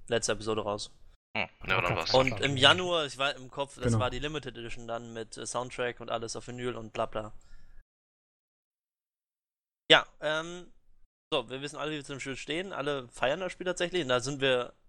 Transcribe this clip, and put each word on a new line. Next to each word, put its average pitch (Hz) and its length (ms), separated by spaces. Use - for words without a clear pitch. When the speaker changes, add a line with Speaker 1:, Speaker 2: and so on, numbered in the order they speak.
Speaker 1:
letzte 117 260
Episode 107 280
raus. 104 300
Speaker 2:
Hm, - 140
ja, - 0
Speaker 3:
Ja, 92 140
Speaker 2:
dann - 60
Speaker 3:
kann's 85 100
Speaker 2:
war's. 82 140
Speaker 3:
auch 127 80
Speaker 1:
Und 131 100
Speaker 3:
sagen, - 160
Speaker 1:
im 139 120
Speaker 3:
ja. 127 40
Speaker 1:
Januar, 170 440
ich 127 120
war 135 180
im 131 140
Kopf, 139 260
das 123 100
Speaker 4:
Genau. 113 140
Speaker 1:
war 123 100
die 123 100
Limited 139 380
Edition 117 300
dann 117 260
mit, 113 240
äh, 117 80
Soundtrack 120 540
und 117 120
alles 117 240
auf 120 120
Vinyl 123 280
und 113 180
bla 113 140
bla. 107 260
Ja, 151 160
ähm, 165 500
so, 123 180
wir 131 120
wissen 147 160
alle, 143 140
wie 156 60
wir 139 60
zu 143 100
dem 131 60
Spiel 131 160
stehen. 175 380
Alle 139 360
feiern 139 300
das 185 120
Spiel - 160
tatsächlich. 175 360
Und 127 60
da 123 100
sind 131 220
wir, 127 320